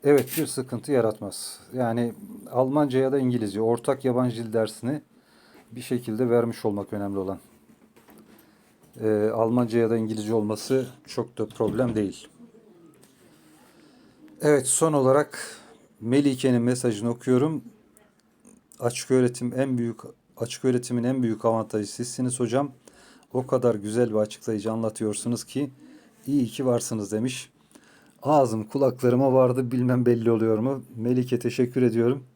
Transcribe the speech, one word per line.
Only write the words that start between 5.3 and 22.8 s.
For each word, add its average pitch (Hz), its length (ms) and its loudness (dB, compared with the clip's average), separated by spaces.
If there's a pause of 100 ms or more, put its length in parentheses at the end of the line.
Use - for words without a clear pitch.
bir 120 100 -14
şekilde 123 480 -2
vermiş 117 360 2
olmak 101 280 -4
önemli 101 240 -6
olan. 95 220 -4 (1600)
Ee, 107 320 2
Almanca 113 460 2
ya 113 100 4
da 117 80 2
İngilizce 110 360 -4
olması 113 540 -2 (200)
çok - 300 -8
da 110 80 -4
problem 110 500 -2
değil. 104 320 -4 (2250)
Evet, 147 260 4
son 160 260 2
olarak 139 640 2 (420)
Melike'nin 131 640 2
mesajını 120 480 0
okuyorum. 127 540 2 (1160)
"Açık 120 320 -4
öğretim 127 480 0
en 131 180 -2
büyük, 117 220 -4 (380)
açık - 280 -6
öğretimin 123 380 0
en 127 200 0
büyük 113 220 -2
avantajı 110 460 0
sizsiniz 123 480 -6
hocam. 127 320 0 (640)